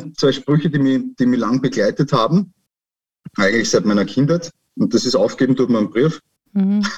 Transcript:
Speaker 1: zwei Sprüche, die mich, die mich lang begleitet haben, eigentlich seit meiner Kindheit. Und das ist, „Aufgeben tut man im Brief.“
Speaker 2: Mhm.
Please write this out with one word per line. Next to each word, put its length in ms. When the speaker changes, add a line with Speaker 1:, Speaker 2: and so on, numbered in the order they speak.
Speaker 1:
zwei 160
Sprüche, 380
die 100
mich, 220
die 60
mich 120
lang 220
begleitet 520
haben, 400
eigentlich 340
seit 140
meiner 200
Kindheit. 460
Und 160
das 120
ist, 100
„Aufgeben 400
tut 160
man 140
im 60
Brief.“ 300
Speaker 2:
Mhm. 280